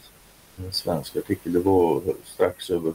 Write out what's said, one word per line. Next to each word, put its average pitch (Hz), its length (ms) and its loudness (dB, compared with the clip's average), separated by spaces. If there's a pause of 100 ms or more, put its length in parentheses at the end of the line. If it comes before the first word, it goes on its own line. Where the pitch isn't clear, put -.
(580)
En 92 140 -10
svensk - 440 -4
artikel. 95 360 -4
Det 87 60 4
var 87 440 4 (220)
strax - 460 -2
över 82 240 -2